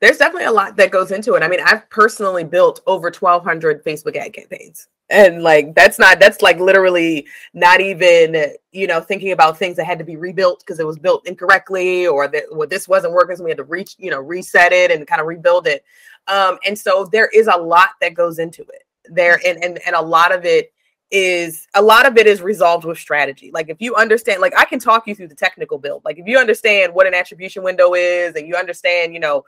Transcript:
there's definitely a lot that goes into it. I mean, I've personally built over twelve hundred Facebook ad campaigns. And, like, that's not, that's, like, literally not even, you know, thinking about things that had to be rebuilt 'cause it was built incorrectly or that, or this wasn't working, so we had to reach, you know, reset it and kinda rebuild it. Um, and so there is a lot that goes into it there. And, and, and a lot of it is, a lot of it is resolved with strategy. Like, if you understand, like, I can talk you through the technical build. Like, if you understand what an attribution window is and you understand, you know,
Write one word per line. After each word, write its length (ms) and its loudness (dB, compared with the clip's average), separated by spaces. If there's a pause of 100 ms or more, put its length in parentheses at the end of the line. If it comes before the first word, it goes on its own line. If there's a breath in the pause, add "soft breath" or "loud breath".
there's 160 4
definitely 260 0
a 80 -2
lot 240 -6
that 140 4
goes 220 -2
into 220 -2
it. 80 0
I 60 0
mean, 160 -4
I've 240 0
personally 560 -2
built 420 0
over 240 -4
twelve 320 0
hundred 400 -4
Facebook 320 -8
ad 200 -12
campaigns. 520 -20 (220)
And, 340 4
like, 320 2
that's 240 4
not, 220 6
that's, 220 4
like, 180 2
literally 680 2 (280 loud breath)
not 260 4
even, 720 2 (180)
you 160 -8
know, 140 -2
thinking 320 -6
about 260 2
things 180 -6
that 100 -6
had 120 -6
to 60 -14
be 120 -16
rebuilt 480 -4
'cause 140 -12
it 80 -6
was 120 -10
built 280 -2
incorrectly 800 -2
or 220 0
that, 240 -6
or 140 -6
this 200 -8
wasn't 280 0
working, 200 0
so 80 -14
we 80 -6
had 60 -8
to 80 -12
reach, 340 -12
you 120 -12
know, 100 -6
reset 540 0
it 160 2
and 180 -4
kinda 160 -2
rebuild 420 -2
it. 180 -4 (440 soft breath)
Um, 380 0
and 120 -6
so 280 -2
there 220 0
is 200 2
a 80 2
lot 360 2 (100)
that 120 -4
goes 240 -4
into 240 -10
it 220 -20 (220)
there. 380 2
And, 200 -4
and, 220 -8
and 100 -2
a 60 0
lot 300 2
of 120 -4
it 280 0 (380)
is, 640 -4
a 80 4
lot 240 6
of 100 -2
it 120 4
is 120 2
resolved 440 -2
with 120 -10
strategy. 560 -6
Like, 160 -8
if 120 -16
you 160 -8
understand, 440 -2
like, 160 -2
I 80 4
can 140 -4
talk 300 0
you 80 -10
through 100 -18
the 80 -20
technical 420 -8
build. 280 -12
Like, 160 -10
if 80 -14
you 100 0
understand 560 0
what 140 2
an 60 -2
attribution 500 -8
window 300 2
is 420 -2
and 100 -10
you 80 -8
understand, 580 -4
you 60 -14
know, 300 -4